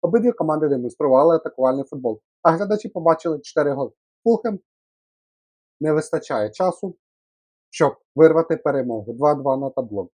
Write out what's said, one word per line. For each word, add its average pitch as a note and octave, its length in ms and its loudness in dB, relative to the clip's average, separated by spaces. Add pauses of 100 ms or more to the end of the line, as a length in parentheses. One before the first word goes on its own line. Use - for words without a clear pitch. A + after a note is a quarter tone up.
Обидві A3 300 2
команди D#3 360 -2
демонстрували C3+ 640 2
атакувальний C3+ 500 -2
футбол, B2+ 360 -6 (220)
а E3 80 4
глядачі G3+ 380 -4
побачили E3 520 -2
чотири C#3+ 320 -2
голи. C3 200 -6 (320)
Фулхем A3 360 0 (1200)
не D#3 120 0
вистачає D3+ 580 -2
часу, F#3 460 -4 (760)
щоб - 260 0 (180)
вирвати D#3+ 420 4
перемогу. A#2+ 560 -4
Два C#3+ 220 2
два C3+ 220 -2
на C#3 140 -6
табло. G#2 460 -8